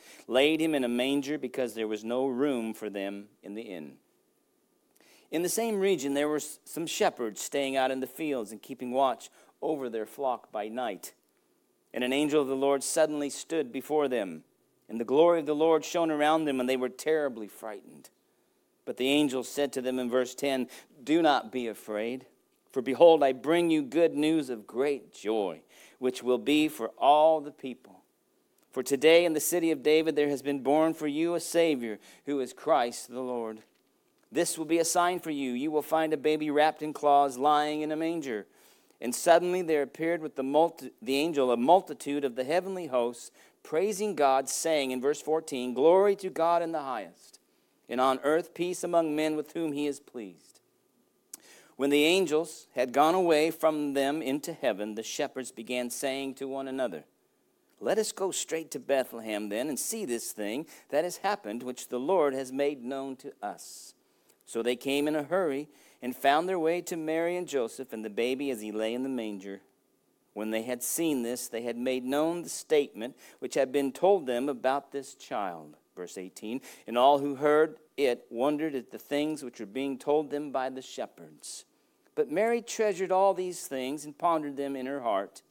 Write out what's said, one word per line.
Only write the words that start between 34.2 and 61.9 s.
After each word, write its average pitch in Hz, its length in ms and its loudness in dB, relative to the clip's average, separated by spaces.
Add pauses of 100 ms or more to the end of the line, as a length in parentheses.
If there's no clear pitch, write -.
This 165 280 0
will 160 80 4
be 165 120 2
a 165 60 2
sign 175 360 2
for 160 100 -6
you. 139 220 -2
You 135 180 -2
will 151 120 0
find 160 300 0
a 151 60 2
baby 151 320 0
wrapped 151 320 4
in 151 100 -4
cloths 143 460 4
lying 151 420 2
in 151 120 -4
a 151 40 -4
manger. 156 500 -4 (540)
And 123 140 -4
suddenly 180 480 4
there 156 200 2
appeared 160 380 -2
with 151 160 -10
the 135 60 -2
multi-, 147 480 2 (100)
the 131 160 -2
angel 143 360 2
a 120 40 2
multitude 143 680 2
of 127 100 -4
the 127 100 -4
heavenly 180 420 -2
hosts, 120 440 -2 (320)
praising 196 520 -2
God, 135 340 2
saying 147 420 0
in 127 100 -4
verse 143 200 0
fourteen, 147 540 -4
"Glory 185 420 6
to 190 140 -8
God 170 320 2
in 165 100 -4
the 160 80 -4
highest, 110 580 -10 (500)
and 120 120 -2
on 131 240 2
earth 160 300 0
peace 180 280 -4
among 170 320 2
men 156 220 0
with 151 160 -6
whom 165 200 -4
he 147 140 -2
is 143 140 -4
pleased." - 600 -16 (1160)
When 143 140 0
the 147 140 6
angels 165 680 2
had 127 200 0
gone 156 200 6
away 165 360 4
from 156 420 0
them 139 300 0
into 143 320 -4
heaven, 107 400 -2
the 110 80 -8
shepherds 131 500 -6
began 123 380 -6
saying 135 460 -6
to 135 120 -8
one 135 200 -6
another, 123 360 -4 (760)
"Let 143 180 0
us 214 140 -2
go 190 180 -4
straight 160 400 -6
to 143 100 -8
Bethlehem 113 720 -2
then 117 180 -2
and 202 100 -4
see 220 280 -6
this 117 260 -6
thing 110 340 -6 (220)
that 147 160 0
has 175 140 -6
happened, 127 440 -6
which 123 260 -12
the 123 120 -4